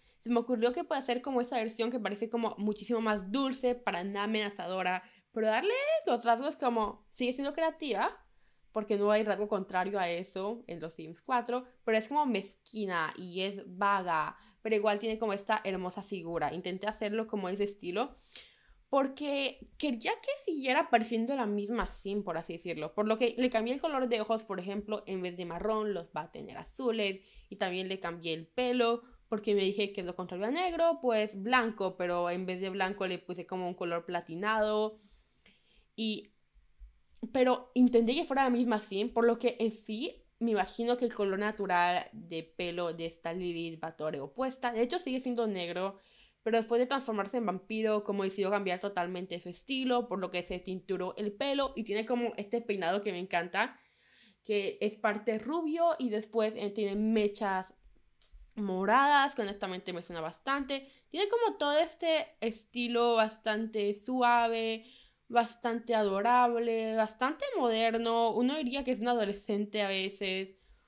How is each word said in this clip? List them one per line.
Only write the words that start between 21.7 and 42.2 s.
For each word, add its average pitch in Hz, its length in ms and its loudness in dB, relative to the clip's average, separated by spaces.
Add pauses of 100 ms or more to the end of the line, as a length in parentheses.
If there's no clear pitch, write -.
Sim, 202 360 -6
por 170 140 -4
así 170 160 -8
decirlo, 165 420 -6
por 214 120 0
lo 220 120 2
que 233 180 2
le 247 140 4
cambié 233 240 0
el 277 60 -6
color 269 280 0
de 233 100 2
ojos, 220 240 0
por 185 160 -6
ejemplo, 202 460 -4
en 190 160 -4
vez 175 160 -6
de 180 80 -8
marrón, 208 480 -2
los 170 140 -6
va 151 140 -6
a 165 100 -12
tener - 260 -12
azules, 214 640 -2 (280)
y 196 80 -12
también 185 300 -2
le 190 120 -4
cambié 170 340 -4
el 160 140 -6
pelo, 247 560 0 (240)
porque 214 260 0
me 202 80 4
dije 202 320 0
que 190 80 -6
es 175 60 -6
lo 180 80 -6
contrario 185 320 -6
a - 20 -2
negro, 330 540 0
pues 214 360 0
blanco, 226 580 0
pero 175 340 0
en 185 160 -4
vez 185 140 -4
de 190 100 -4
blanco 196 340 -2
le 180 140 -4
puse 175 260 -10
como 185 220 -4
un 175 80 -6
color 170 320 -4
platinado, 214 920 0 (960)
y... 220 380 -6 (1000)
Pero 254 440 2
intenté 247 400 6
que 330 100 0
fuera 269 200 2
la 254 40 4
misma 233 320 2
Sim, 208 320 -2
por 233 100 4
lo 226 140 6
que 233 220 0
en 226 120 2
sí 220 540 -8 (140)
me 233 100 2
imagino 233 480 0
que 247 80 0
el 233 80 -2
color 196 240 0
natural 185 720 2
de 165 300 -8